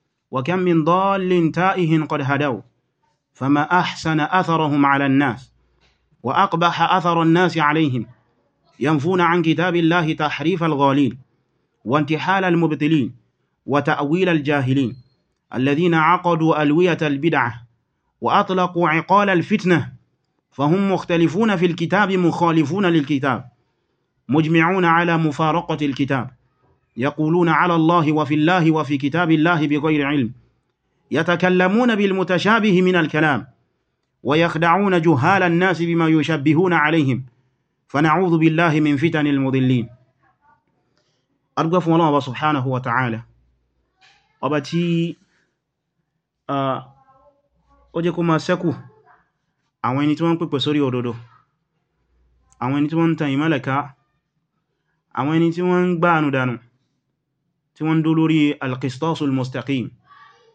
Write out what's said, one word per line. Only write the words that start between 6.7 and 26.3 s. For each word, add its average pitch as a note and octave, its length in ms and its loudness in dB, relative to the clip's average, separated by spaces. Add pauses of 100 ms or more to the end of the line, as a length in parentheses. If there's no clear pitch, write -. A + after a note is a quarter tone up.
أثر E3+ 400 0
الناس E3 360 2
عليهم، D3 480 0 (760)
ينفون D#3 420 0
عن E3+ 200 2
كتاب E3 340 0
الله E3 380 0
تحريف D#3 500 -4
الغالين، C#3 540 0 (680)
وانتحال D3+ 580 -2
المبطلين، D#3 720 0 (500)
وتأويل C#3+ 640 -2
الجاهلين، C#3 680 0 (580)
الذين C#3+ 400 0
عقدوا D#3+ 720 2
ألوية D#3+ 380 2
البدعة، C#3 680 -2 (540)
وأطلقوا F3+ 680 0
عقال F#3 400 2
الفتنة، F3 640 0 (580)
فهم F#3 400 0
مختلفون F3 640 0
في F3 100 0
الكتاب F3+ 460 0
مخالفون E3+ 720 0
للكتاب، C#3+ 640 0 (800)
مجمعون E3 560 2
على E3+ 320 2
مفارقة D#3 680 -2
الكتاب، C3+ 460 -4 (680)